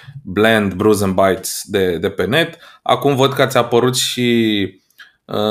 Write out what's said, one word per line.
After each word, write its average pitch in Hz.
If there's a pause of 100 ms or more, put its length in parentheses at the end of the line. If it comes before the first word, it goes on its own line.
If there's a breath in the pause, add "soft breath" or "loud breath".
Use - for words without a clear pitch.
(240 loud breath)
Blend, 104
Brews 101
and 95
Bites 95
de, 92
de 92
pe -
net. 160 (240 loud breath)
Acum 135
văd 135
că 143
ați 127
apărut 120
și, 117 (640 soft breath)
uh, - (160)